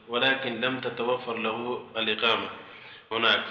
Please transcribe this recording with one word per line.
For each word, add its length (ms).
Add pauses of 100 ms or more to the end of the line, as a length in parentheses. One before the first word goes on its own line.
ولكن 520
لم 200
تتوفر 560
له 500 (100)
الإقامة 520 (640)
هناك، 380